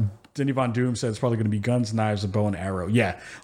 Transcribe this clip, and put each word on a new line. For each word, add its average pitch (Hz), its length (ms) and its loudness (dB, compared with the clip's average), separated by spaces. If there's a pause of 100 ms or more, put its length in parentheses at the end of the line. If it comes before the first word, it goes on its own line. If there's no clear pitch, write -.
(340)
Denny 139 180 0
Von 123 200 0
Doom 123 220 0
said 113 160 -2
it's 104 80 -4
probably 117 180 2
gonna 110 120 0
be 107 100 0
guns, 120 340 0
knives, 107 300 2
a 107 60 0
bow, 104 180 2
and 101 100 0
arrow. 92 300 -4
Yeah, 107 320 2 (240)